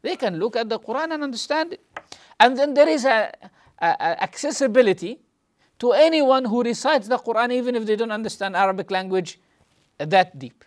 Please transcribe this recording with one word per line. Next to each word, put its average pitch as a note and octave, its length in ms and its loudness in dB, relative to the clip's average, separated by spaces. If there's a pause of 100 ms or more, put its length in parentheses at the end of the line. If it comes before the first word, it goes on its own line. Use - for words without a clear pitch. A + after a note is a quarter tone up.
They - 160 -4
can F#3 220 -4
look G#3+ 180 -4
at A3+ 140 -4
the A3 100 -4
Quran D#4 320 -6
and D4+ 100 -6
understand D4 520 -4
it. - 100 -20 (560)
And B3 180 6
then C#4+ 140 0
there C#4+ 160 6
is D4+ 160 0
a, A3+ 260 2 (480)
a, E3+ 80 -2 (140)
a E3 220 -2
accessibility A#3 1000 0 (600)
to A#3+ 120 2
anyone C#4 540 4
who A#3 160 -2
recites G#3+ 460 -2
the A#3+ 100 0
Quran, A3+ 340 -2
even B3 240 -2
if A3 80 -4
they G#3+ 100 0
don't A3+ 160 -4
understand G#3 460 -6
Arabic F#3+ 340 0
language F#3 480 -4 (600)
that D#3 400 0
deep. C3 280 -18